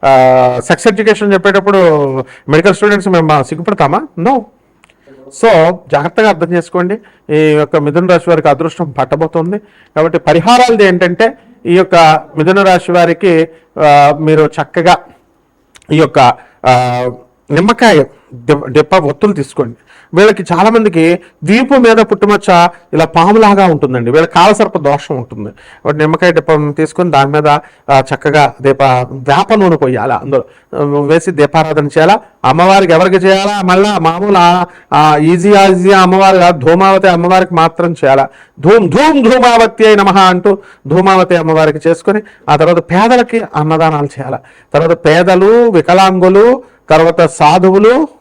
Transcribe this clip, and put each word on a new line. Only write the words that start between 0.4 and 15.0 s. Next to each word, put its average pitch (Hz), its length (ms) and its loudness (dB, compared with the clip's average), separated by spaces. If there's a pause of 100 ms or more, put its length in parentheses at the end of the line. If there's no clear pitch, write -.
సెక్స్ 175 200 -2
ఎడ్యుకేషన్ 208 460 -2
చెప్పేటప్పుడు 196 440 0 (720)
మెడికల్ 170 260 2
స్టూడెంట్స్ 208 320 -2
మేము, 165 240 0
ఆ, 147 100 0
సిగ్గుపడతామా? 160 640 -4 (120)
No. 240 220 -2 (880)
So 180 480 0 (160)
జాగ్రత్తగా 170 380 -2
అర్థం 170 240 -4
చేసుకోండి. 180 440 -4 (320)
ఈ 151 60 -4
యొక్క 151 400 0
మిథున 151 320 -2
రాశి 175 220 0
వారికి 156 180 0
అదృష్టం 156 440 -4
పట్టబోతోంది. 160 680 -6 (380)
కాబట్టి 160 240 -2
పరిహారాలది 220 640 0
ఏంటంటే, 185 540 -2 (280)
ఈ 175 120 0
యొక్క 180 180 0 (420)
మిథున 185 260 0
రాశి 185 280 0
వారికి, 170 560 0 (320)
ఆ, 147 400 2
మీరు 156 240 0
చక్కగా 165 540 -2 (960)